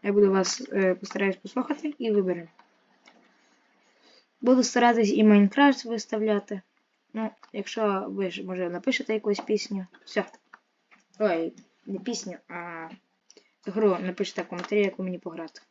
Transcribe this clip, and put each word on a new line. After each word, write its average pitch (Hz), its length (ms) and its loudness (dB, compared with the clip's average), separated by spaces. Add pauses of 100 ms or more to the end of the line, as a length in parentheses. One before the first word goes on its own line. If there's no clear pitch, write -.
Я 202 100 -2
буду 202 180 6
вас, 190 320 0 (100)
е, 190 220 2
постараюсь 190 420 -4
послухати 294 640 -6
і 226 120 -2
виберу. 180 380 0 (1900)
Буду 254 220 6
старатись 233 500 4
і 214 120 4
Майнкрафт 214 600 6
виставляти. 214 760 -4 (500)
Ну, 220 180 -6 (220)
якщо 202 560 -4
ви 196 220 -4
ж, 190 120 -10
може, 185 280 -6
напишете 220 440 -4
якусь 214 260 -2
пісню. 202 460 -4 (180)
Все. - 200 -4 (920)
Ой, 170 340 0 (340)
не 196 120 -8
пісню, 202 400 -8 (100)
а 170 400 -12 (800)
гру 202 320 2
напишете 185 440 -6
в - 60 -10
коментарі, 185 340 -2
яку 196 200 -2
мені 185 160 -6
пограти. 165 420 -14 (100)